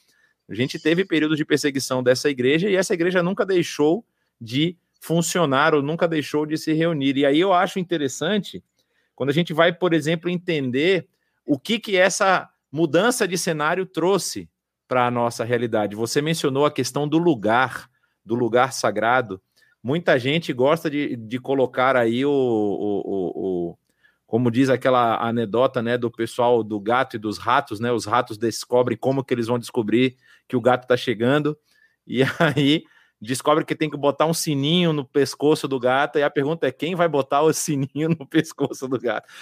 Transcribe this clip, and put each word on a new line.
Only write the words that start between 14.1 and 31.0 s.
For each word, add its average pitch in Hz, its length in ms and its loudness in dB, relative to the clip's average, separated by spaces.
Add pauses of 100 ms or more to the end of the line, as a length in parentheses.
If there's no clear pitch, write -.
pra 123 240 2
nossa 120 320 -2
realidade. 113 540 -2
Você 117 240 -2
mencionou 151 460 0
a 147 40 2
questão 143 380 -4
do 151 100 2
lugar, 123 680 0 (360)
do 110 100 -4
lugar 123 380 2
sagrado. 110 680 0 (420)
Muita 156 360 0
gente 147 340 -2
gosta 143 380 2
de, 143 260 -4
de 113 220 -8
colocar 131 580 0
aí 120 280 2
o, 143 60 0
o, 107 760 0
o, 92 640 -4
o, - 80 -18 (480)
como 120 240 0
diz 131 180 2
aquela 123 480 2
anedota, 117 640 0
né, 117 160 -2
do 120 140 -2
pessoal 120 520 0
do 107 160 -4
gato 120 380 0
e - 20 -6
dos 104 200 -6
ratos, 117 420 -2
né? 120 100 -2
Os 110 140 -2
ratos 113 320 -2
descobrem 120 600 0
como 135 260 -2
que - 80 -4
eles 120 140 -2
vão 120 120 0
descobrir 120 580 0 (300)
que - 100 -4
o 123 40 0
gato 123 260 2
tá 123 100 2
chegando, 131 600 0 (500)